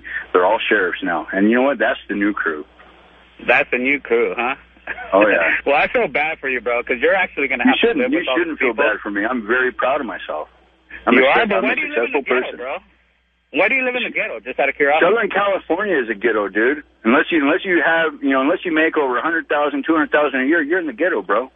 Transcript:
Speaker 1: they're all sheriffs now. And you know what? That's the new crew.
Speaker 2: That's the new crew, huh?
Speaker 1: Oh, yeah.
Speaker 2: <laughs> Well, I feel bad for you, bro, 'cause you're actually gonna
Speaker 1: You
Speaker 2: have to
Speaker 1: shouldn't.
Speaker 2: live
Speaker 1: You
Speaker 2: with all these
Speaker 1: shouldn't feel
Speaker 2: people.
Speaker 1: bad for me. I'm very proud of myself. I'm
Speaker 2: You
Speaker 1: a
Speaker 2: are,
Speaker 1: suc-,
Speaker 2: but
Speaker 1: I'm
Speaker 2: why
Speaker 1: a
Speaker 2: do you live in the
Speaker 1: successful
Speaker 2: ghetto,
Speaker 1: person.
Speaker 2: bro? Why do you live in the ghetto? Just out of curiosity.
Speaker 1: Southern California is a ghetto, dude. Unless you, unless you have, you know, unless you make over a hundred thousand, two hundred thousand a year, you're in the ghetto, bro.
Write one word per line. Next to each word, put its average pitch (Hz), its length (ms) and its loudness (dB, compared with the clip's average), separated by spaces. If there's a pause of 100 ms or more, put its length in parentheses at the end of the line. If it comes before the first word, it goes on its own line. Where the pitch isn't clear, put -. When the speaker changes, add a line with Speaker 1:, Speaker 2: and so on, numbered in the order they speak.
(340)
Speaker 1:
they're 90 120 6
all 107 120 4
sheriffs 95 460 0
now. 82 280 -4
And 101 200 4
you 120 60 4
know 127 40 4
what? 135 160 2
That's 113 220 0 (100)
the 127 60 -4
new 101 180 0
crew. 78 320 -4 (800)
Speaker 2:
That's 127 240 2
the 127 80 -2
new 135 220 0
crew, 117 360 0
huh? 123 200 -2 (580)
Speaker 1:
Oh, 104 140 6
yeah. 85 300 2
Speaker 2:
<laughs> - 100 -8
Well, 139 80 4
I 180 120 2
feel 226 200 0
bad 147 320 -4
for 139 100 -6
you, 127 120 -4
bro, 120 200 -2
'cause 120 180 -4
you're 160 160 4
actually 180 320 -2
gonna 127 160 -2
Speaker 1:
You 127 60 4
Speaker 2:
have 131 100 2
to - 80 4
Speaker 1:
shouldn't. 151 180 0
Speaker 2:
live 127 60 -2
Speaker 1:
You 151 80 0
Speaker 2:
with 175 80 -6
all 131 100 0
these - 40 2
Speaker 1:
shouldn't 156 180 -6
feel 131 140 0
Speaker 2:
people. 143 120 0
Speaker 1:
bad - 160 0
for 107 100 -8
me. 101 120 -4
I'm 117 220 -4
very 127 260 0
proud 131 300 -2
of 120 60 -8
myself. 78 420 -10 (560)
I'm 117 80 2
Speaker 2:
You 131 120 6
Speaker 1:
a - 40 6
Speaker 2:
are, 160 120 4
Speaker 1:
suc-, 226 80 0
Speaker 2:
but 202 80 2
Speaker 1:
I'm 233 60 0
Speaker 2:
why 254 100 2
Speaker 1:
a - 20 -6
Speaker 2:
do 269 60 -4
you 302 80 -4
live - 80 -6
in 240 160 0
the 151 40 2
Speaker 1:
successful - 60 -2
Speaker 2:
ghetto, 180 180 0
Speaker 1:
person. - 160 -8
Speaker 2:
bro? 131 200 -8 (720)
Why 175 180 2
do 262 60 -2
you 262 100 -2
live 247 100 -4
in 240 80 -4
the 185 60 -6
ghetto? 160 320 -8
Just 123 180 -6
out 143 80 2
of 139 80 -2
curiosity. 151 340 2
Speaker 1:
Southern 214 200 2
California 190 680 -2
is 117 120 -2
a 113 40 -2
ghetto, 104 360 0
dude. 120 340 0 (220)
Unless 139 260 2
you, 160 100 2
unless 151 220 0
you 180 180 0
have, 160 400 0
you 139 100 0
know, 135 100 2
unless 165 240 0
you 170 80 -4
make 156 240 2
over 131 200 0
a 117 40 -4
hundred 160 260 -4
thousand, 147 400 0
two 160 60 2
hundred 151 180 0
thousand 143 300 2
a 131 40 0
year, 165 160 2
you're 156 180 -2
in 170 60 -4
the 147 80 -6
ghetto, 147 280 -2
bro. 101 340 -2